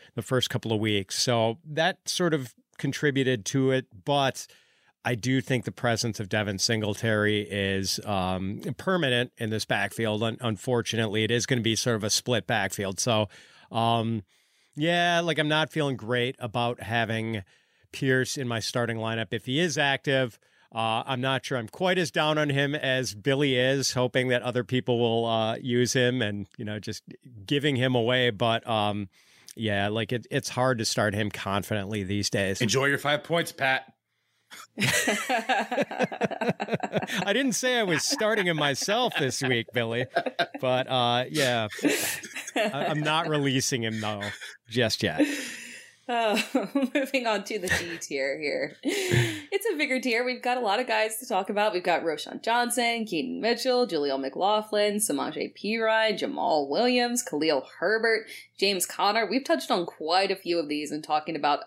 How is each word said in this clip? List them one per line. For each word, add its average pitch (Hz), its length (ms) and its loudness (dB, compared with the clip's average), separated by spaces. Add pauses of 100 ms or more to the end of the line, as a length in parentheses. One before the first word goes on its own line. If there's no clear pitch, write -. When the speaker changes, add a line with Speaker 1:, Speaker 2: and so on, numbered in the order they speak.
(160)
Speaker 1:
the 117 60 -6
first 127 280 0
couple 113 240 -2
of 107 80 2
weeks. 104 360 0
So 113 460 2
that 156 460 -2
sort 175 240 0
of 131 200 -2 (240)
contributed 131 680 0
to 131 260 2
it, 131 140 0 (180)
but 139 420 0 (600)
I 123 100 2
do 127 240 2
think 123 240 0
the 110 80 -6
presence 117 480 0
of 104 80 -6
Devin 101 320 0
Singletary 104 920 2
is, 98 560 -2
um, 95 540 -2 (180)
permanent 131 600 0
in 113 120 -4
this 110 140 -2
backfield. 107 580 -2
Un-, 110 200 -2
unfortunately, 113 840 0
it 107 80 0
is 120 140 0
gonna 123 160 0
be 110 160 2
sort 120 180 0
of 101 80 -2
a 107 60 0
split 117 360 0
backfield. 98 540 -2
So, 110 300 2 (420)
um, 113 520 2 (520)
yeah, 170 460 2
like, 160 180 0
I'm 151 80 2
not 151 240 2
feeling 143 240 0
great 120 420 -2
about 120 460 -4
having 113 600 -2 (500)
Pierce 131 440 0
in 127 120 -4
my 117 100 0
starting 113 380 -2
lineup 113 340 -4
if 113 140 -4
he 131 140 -2
is 165 180 0
active. 135 600 2 (360)
Uh, 113 320 0
I'm 131 140 -2
not 131 240 0
sure 135 140 -4
I'm 113 100 -4
quite 185 300 0
as 170 140 0
down 156 260 2
on 151 120 2
him 139 260 2
as 131 380 0
Billy 135 440 2
is, 131 340 2
hoping 127 380 2
that 123 120 4
other 123 220 -2
people 123 360 0
will, 117 260 2
uh, 113 320 0
use 123 340 2
him 127 300 2
and, 104 260 -2 (100)
you 127 60 -10
know, 104 160 -6
just - 240 -10 (420)
giving 143 300 2
him 127 180 2
away. 123 360 4
But, 113 360 0
um, 104 440 0 (460)
yeah, 104 340 0
like, 110 240 -2
it, 113 180 -6
it's 139 160 -2
hard 127 300 2
to 110 80 -2
start 107 280 2
him 104 160 0
confidently 101 720 -2
these 101 260 -2
days. 98 320 0
Speaker 2:
Enjoy 123 240 2
your 139 140 2
five 147 260 -2
points, 165 260 -2
Pat. 131 420 -2 (600)
Speaker 1:
<laughs> - 240 -20
I 226 2500 -2
didn't 254 200 0
say 254 240 0
I 226 60 2
was 165 200 0
starting 214 440 0
him 170 80 2
myself 170 640 0
this 131 220 0
week, 123 320 0
Billy, 120 320 0 (560)
but, 127 280 2
uh, 123 400 2
yeah, 123 380 2 (880)
I, 208 300 0
I'm 156 160 0
not 156 260 2
releasing 139 560 2
him 110 180 -2
though 104 220 -4 (460)
just 113 340 2
yet. 95 240 2 (840)
Speaker 3:
Uh, 226 320 0 (120)
<laughs> 226 140 2 (260)
moving 269 320 0
on 214 200 0
to 214 120 -4
the 180 100 -4
D 170 340 -2
tier 139 360 -4
here. 151 460 -4
It's 370 880 0
a 311 60 -2
bigger 262 240 0
tier. 247 240 0
We've 247 160 -4
got 247 160 0
a - 20 -2
lot 220 220 2
of 247 60 -2
guys 220 320 0
to 254 80 -14
talk 196 220 0
about. 208 220 2
We've 180 120 -2
got 170 200 2
Roschon - 400 -4
Johnson, 233 640 0
Keaton 143 340 -4
Mitchell, 247 480 2
Jaleel 143 320 0
McLaughlin, 208 800 0
Samaje 156 580 -2
Perine, 220 600 2
Jamal 139 520 0
Williams, 240 540 2
Khalil 147 420 0 (140)
Herbert, 220 480 2 (320)
James 190 260 2
Conner. 208 440 2
We've 262 160 0
touched 320 260 0
on 185 140 2
quite 180 460 2
a 190 40 0
few 170 240 -2
of 151 80 -2
these 147 240 -4
and 151 100 -6
talking 156 360 -2
about 147 300 2